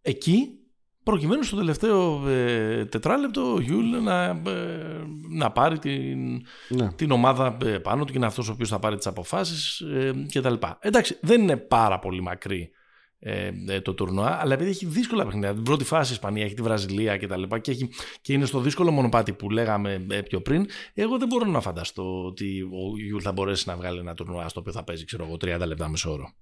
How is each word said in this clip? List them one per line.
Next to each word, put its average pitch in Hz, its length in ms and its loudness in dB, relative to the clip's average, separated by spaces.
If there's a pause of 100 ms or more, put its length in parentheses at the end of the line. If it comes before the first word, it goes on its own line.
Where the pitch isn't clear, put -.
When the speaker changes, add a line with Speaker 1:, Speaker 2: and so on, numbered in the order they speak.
Speaker 1:
εκεί, 175 460 4 (560)
προκειμένου 208 400 2
στο 214 140 -4
τελευταίο, 170 720 2
ε, 117 560 2
τετράλεπτο 247 680 0
ο 185 60 2
Γιούλ 226 440 2
να, 180 200 2
ε, 175 180 -2 (960)
να 127 140 2
πάρει 151 280 4
την, 135 380 -2 (520)
Speaker 2:
Ναι. 120 260 2
Speaker 1:
την 151 160 0
ομάδα, 127 540 2
ε, 104 120 0
πάνω 120 280 0
του 135 60 -10
και 135 60 -4
είναι 123 100 2
αυτός 110 220 -4
ο - 20 -4
οποίος 107 180 -4
θα 107 100 -2
πάρει 107 180 0
τις - 100 -4
αποφάσεις, 151 720 -4
ε, 135 500 -2
και 139 120 0
τα 127 80 2
λοιπά. - 320 -2
Εντάξει, 214 400 4
δεν 226 200 6
είναι 165 160 4
πάρα 107 420 4
πολύ 92 220 -4
μακρύ, 90 480 -6 (500)
ε, 98 300 -4 (180)
ε, 95 140 -2
το 95 120 -2
τουρνουά, 101 480 0
αλλά 139 120 2
επειδή 165 160 0
έχει 190 160 -4
δύσκολα 214 400 0
παιχνίδια, 101 280 0
την 110 100 -2
πρώτη 139 200 2
φάση 143 280 2
η - 20 -2
Ισπανία 107 300 -2
έχει 101 100 -2
τη 110 80 -6
Βραζιλία 104 560 2
και 98 100 -4
τα 92 100 -4
λοιπά 95 220 -2
και 135 120 -2
έχει, 123 180 -2 (320)
και 139 120 0
είναι 139 120 4
στο 131 140 0
δύσκολο 156 320 4
μονοπάτι 120 420 4
που 101 160 -6
λέγαμε, 101 600 0
ε, 101 120 -2
πιο 92 200 -4
πριν, 170 240 2 (280)
εγώ 226 240 0
δεν 240 100 0
μπορώ 240 180 2
να 156 160 2
φανταστώ 92 640 -6
ότι 95 360 -4
ο 95 440 -6
Γιούλ 104 180 -4
θα 101 80 0
μπορέσει 98 380 0
να 87 60 -4
βγάλει 90 240 -6
ένα 87 140 -8
τουρνουά 85 360 -8
στο 85 100 -8
οποίο 90 120 -10
θα - 120 -8
παίζει, 80 220 -8
ξέρω 85 200 -8
εγώ, 82 120 -8
τριάντα 87 280 -2
λεπτά 78 240 -4
μεσόωρο. 78 420 -4 (100)